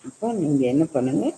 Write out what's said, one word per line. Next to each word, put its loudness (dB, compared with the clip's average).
அப்போ -6
நீங்க 0
என்ன 2
பண்ணுங்க, -2